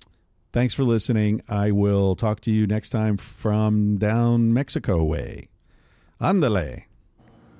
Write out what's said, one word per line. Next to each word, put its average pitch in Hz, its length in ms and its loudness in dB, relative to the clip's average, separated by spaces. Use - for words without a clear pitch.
Thanks 123 220 0
for 139 100 -2
listening. 110 640 0
I 104 220 0
will 101 440 2
talk 107 260 -2
to 113 100 -2
you 107 140 2
next 104 240 -4
time 107 280 0
from 107 800 0
down 117 560 2
Mexico 113 500 0
way. 71 460 -6
Ándale. 110 640 0